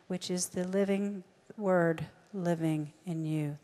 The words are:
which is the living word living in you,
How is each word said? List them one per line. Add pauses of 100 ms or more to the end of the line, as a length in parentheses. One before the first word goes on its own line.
which
is
the
living (320)
word (300)
living (140)
in
you,